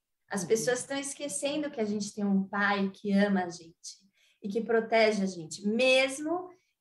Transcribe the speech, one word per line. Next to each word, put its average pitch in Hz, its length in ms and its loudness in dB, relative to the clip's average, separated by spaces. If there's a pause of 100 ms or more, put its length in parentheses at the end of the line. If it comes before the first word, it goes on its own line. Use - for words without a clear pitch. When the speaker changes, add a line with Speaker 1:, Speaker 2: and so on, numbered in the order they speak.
(300)
Speaker 1:
As 202 120 -4
Speaker 2:
Uhum. 170 60 -6
Speaker 1:
pessoas 247 360 0
tão 277 140 -6
esquecendo 285 720 -4
que - 80 -6
a 220 60 0
gente 208 280 -4
tem 208 120 -4
um 196 180 2
pai 202 460 0
que 196 220 -6
ama 196 340 4
a 175 40 -6
gente - 480 -16 (460)
e 214 60 -8
que 220 120 -2
protege 220 640 2
a - 20 2
gente, 180 420 -8
mesmo 269 800 2 (320)